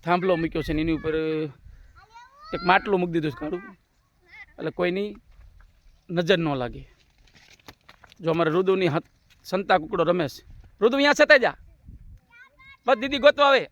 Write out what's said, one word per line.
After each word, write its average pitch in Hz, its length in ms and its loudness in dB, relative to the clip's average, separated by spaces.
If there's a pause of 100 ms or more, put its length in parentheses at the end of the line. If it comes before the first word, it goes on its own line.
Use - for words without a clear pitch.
થાંભલો 180 340 0
મૂક્યો 160 260 -4
છે 160 100 -4
ને 156 80 -2
એની 160 120 0
ઉપર 156 220 -4 (1400)
એક 156 120 -8
માટલું 196 340 2
મૂકી 175 120 -4
દીધું 156 180 -2
છે - 100 -12
કાળું, 170 220 -8 (960)
એટલે 160 120 -6
કોઈની 196 460 -4 (920)
નજર 175 280 2
ન 156 160 0
લાગે. 127 340 -8 (1300)
જો 165 100 -2
અમારે 160 200 2
રુદુની 185 360 2
હાથ-, - 580 -6
સંતા 185 340 0
કુકડો 170 260 -2
રમે 170 240 0
છે. - 140 -14 (380)
રુદુ, 233 160 4
અહીંયા 285 240 4
છતાંય 294 180 4
જા, 180 180 0 (1300)
બસ 262 100 4
દીદી 269 220 -4
ગોતવા 285 300 6
આવે. 240 240 2